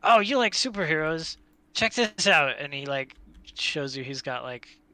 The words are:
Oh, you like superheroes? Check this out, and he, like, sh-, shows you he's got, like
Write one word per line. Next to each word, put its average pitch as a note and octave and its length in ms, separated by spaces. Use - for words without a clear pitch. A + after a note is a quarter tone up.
Oh, A3+ 180
you G#3+ 180
like A#3 160
superheroes? D#3+ 800
Check A3 200
this G#3+ 320
out, D3+ 320
and C#3+ 140
he, C#3 140
like, C3+ 280
sh-, - 160
shows C#3 360
you C3+ 80
he's C3 180
got, B2+ 200
like B2 360